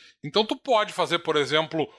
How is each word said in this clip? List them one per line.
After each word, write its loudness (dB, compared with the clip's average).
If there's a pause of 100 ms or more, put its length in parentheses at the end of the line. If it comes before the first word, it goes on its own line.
(240)
Então 0
tu -4
pode 0
fazer, 0
por -2
exemplo, 0 (120)